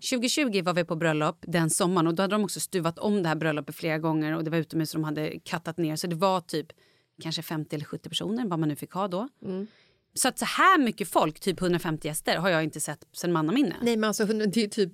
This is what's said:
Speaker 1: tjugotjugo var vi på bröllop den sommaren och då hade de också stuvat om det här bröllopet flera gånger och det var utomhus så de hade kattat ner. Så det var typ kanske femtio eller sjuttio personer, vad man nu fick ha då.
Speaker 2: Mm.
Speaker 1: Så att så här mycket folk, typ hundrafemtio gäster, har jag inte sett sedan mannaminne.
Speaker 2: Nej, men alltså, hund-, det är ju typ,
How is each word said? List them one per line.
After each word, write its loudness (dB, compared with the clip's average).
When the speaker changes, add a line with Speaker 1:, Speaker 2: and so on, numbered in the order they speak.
Speaker 1:
tjugotjugo 0
var 0
vi 2
på -4
bröllop 0
den 0
sommaren 2
och 2
då 0
hade 0
de 2
också -6
stuvat -2
om 0
det 0
här 2
bröllopet -2
flera -2
gånger 0
och -2
det -2
var 2
utomhus -2
så -6
de 0
hade -4
kattat -6
ner. -2
Så -6
det -4
var 2
typ -6
kanske -6
femtio -6
eller -4
sjuttio -10
personer, -4
vad -2
man 2
nu -2
fick -12
ha -2
då. -4
Speaker 2:
Mm. -6
Speaker 1:
Så 2
att -4
så -2
här 6
mycket 2
folk, 2
typ -2
hundrafemtio 0
gäster, 0
har 2
jag 4
inte -4
sett -8
sedan -2
mannaminne. 2
Speaker 2:
Nej, 2
men 2
alltså, 0
hund-, 0
det 2
är 4
ju 0
typ, 0